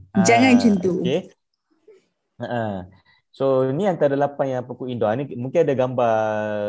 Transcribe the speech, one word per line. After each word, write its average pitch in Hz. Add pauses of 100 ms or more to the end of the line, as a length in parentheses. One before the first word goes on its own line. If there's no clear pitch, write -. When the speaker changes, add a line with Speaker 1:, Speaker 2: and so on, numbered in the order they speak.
(200)
Speaker 1:
Jangan 233
Speaker 2:
Ah, 247
Speaker 1:
macam 233
tu. 180
Speaker 2:
okey. 170 (1200)
Ha. 110 (480)
So, 131
ni 170
antara 151
lapan 139
yang 120
pokok 127
indoor. 110
Ni 139 (100)
mungkin 131
ada 147
gambar, 127 (540)